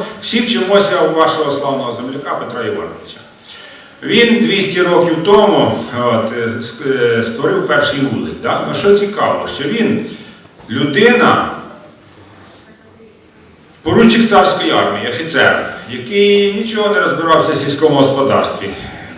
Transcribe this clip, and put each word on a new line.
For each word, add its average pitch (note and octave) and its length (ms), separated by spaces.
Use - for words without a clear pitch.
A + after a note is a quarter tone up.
всі A3+ 180
вчимося G3 600
у D#3 140
вашого D#3 380
славного C3 400
земляка C3+ 420
Петра A#2 260
Івановича. - 580
Він G#3+ 400
двісті F#3+ 400
років E3+ 420
тому, G3+ 540
от, A2+ 340
е, A2+ 240
с-, - 220
е, A2+ 40
створив - 440
перший C#3+ 340
вулик. - 420
Да? - 260
Ну D3+ 60
що G3+ 200
цікаво, - 520
що - 100
він A3 380
людина, D3 800
поручик A3+ 460
царської F#3 420
армії, G2+ 380
офіцер, - 680
який G3+ 640
нічого G#3+ 400
не G#3 60
розбирався D#3+ 520
в D3 40
сільському C#3+ 400
господарстві. - 720